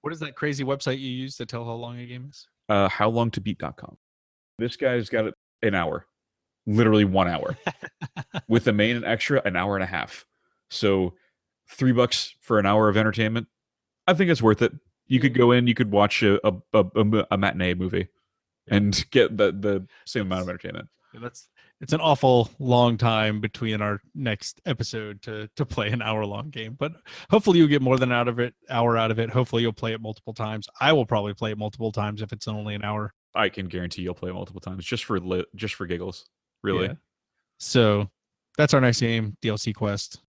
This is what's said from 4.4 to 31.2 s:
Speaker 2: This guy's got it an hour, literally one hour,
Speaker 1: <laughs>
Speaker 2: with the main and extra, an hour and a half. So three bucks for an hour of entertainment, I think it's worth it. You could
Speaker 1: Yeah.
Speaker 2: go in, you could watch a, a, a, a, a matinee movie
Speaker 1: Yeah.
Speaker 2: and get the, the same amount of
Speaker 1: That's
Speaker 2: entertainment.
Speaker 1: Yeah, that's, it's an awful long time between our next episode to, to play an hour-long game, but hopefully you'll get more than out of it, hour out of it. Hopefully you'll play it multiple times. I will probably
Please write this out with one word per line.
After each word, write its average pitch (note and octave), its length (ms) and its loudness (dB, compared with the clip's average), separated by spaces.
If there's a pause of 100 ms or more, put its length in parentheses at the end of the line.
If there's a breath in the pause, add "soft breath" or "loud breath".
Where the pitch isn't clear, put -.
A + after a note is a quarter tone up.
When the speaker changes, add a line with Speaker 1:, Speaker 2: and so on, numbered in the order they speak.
Speaker 2:
This A#2+ 180 -6
guy's B2 320 0
got A2+ 160 -2
it G#2 100 -6 (280)
an G#2 120 2
hour, D#2+ 320 -4 (600)
literally G#2+ 400 4
one F#2 220 2
hour, D#2+ 280 -4 (480)
Speaker 1:
<laughs> - 440 -12
Speaker 2:
with A2+ 160 2
the A#2 80 2
main G#2+ 240 2
and A2+ 80 -8
extra, A#2 400 0
an F2+ 120 -2
hour G2 180 -2
and F#2+ 80 -2
a F#2 40 -4
half. E2+ 380 -8 (460)
So F#2+ 440 0 (540)
three C3 240 0
bucks - 480 0
for A2 180 2
an G2 80 2
hour G#2+ 220 4
of G2+ 80 2
entertainment, A2 520 0 (580)
I F3+ 80 4
think F3 160 2
it's C#3 120 2
worth A2 200 6
it. A#2 100 2 (340)
You B2+ 120 2
could B2+ 140 4
Speaker 1:
Yeah. B2 60 0
Speaker 2:
go A#2+ 140 8
in, B2 140 4
you A#2 80 4
could A2 160 0
watch G2+ 320 4
a, G2+ 240 6
a, G2+ 60 4 (220)
a, G#2+ 100 6 (100)
a, G#2+ 380 2
a G2 60 0
matinee F2+ 360 0
movie F#2 340 -4 (580)
Speaker 1:
Yeah. G#2 100 -2
Speaker 2:
and G2+ 340 2
get A2 260 4
the, G2+ 160 2
the G2 340 -4 (200 soft breath)
same A2+ 200 -6
amount F#2 160 -4
of F#2 40 -6
Speaker 1:
That's F2+ 80 -8 (100)
Speaker 2:
entertainment. - 240 -12 (260)
Speaker 1:
Yeah, A2+ 80 -20
that's, - 260 -18 (320 soft breath)
it's C3+ 140 -4
an D#3 80 -2
awful B2+ 560 4
long A#2+ 400 2
time G#2+ 420 0
between A2 400 -6
our G#2 220 -4 (120)
next A#2+ 520 -6
episode A2 560 -8
to, G#2+ 340 -12
to C#3+ 80 -4
play G#2+ 260 -4
an A2+ 120 -4
hour-long G#2+ 480 -4
game, A2+ 280 -14
but D3+ 140 -6 (380 loud breath)
hopefully G3+ 280 4
you'll D#3 100 8
get C#3+ 120 2
more C3 180 2
than B2 140 0
out A#2+ 160 2
of A#2 100 -4
it, A#2+ 140 -2 (160)
hour A#2 300 2
out A2+ 120 0
of A2 80 0
it. A2+ 120 -4
Hopefully A#2+ 320 0
you'll A#2 100 0
play A2+ 220 -8
it A2+ 80 -10
multiple A2 320 -14
times. G#2+ 340 -8 (100)
I C#3+ 140 4
will C3 140 4
probably G#2 260 0